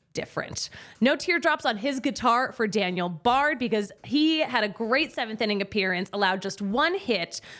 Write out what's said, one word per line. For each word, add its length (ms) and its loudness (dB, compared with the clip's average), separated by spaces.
different. 560 -6
No 140 6
teardrops 520 0
on 100 2
his 240 -2
guitar 520 2
for 140 0
Daniel 440 0
Bard 480 2
because 340 -2
he 380 2
had 240 0
a 40 0
great 440 -2
seventh 300 -4
inning 180 0
appearance, 520 -2
allowed 300 2
just 200 -6
one 340 2
hit, 460 -4